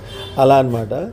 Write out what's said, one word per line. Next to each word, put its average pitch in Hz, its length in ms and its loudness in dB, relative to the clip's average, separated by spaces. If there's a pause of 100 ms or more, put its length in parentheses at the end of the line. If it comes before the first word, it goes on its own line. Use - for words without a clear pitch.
(380)
అలా 135 180 6
అనమాట. 117 380 0 (180)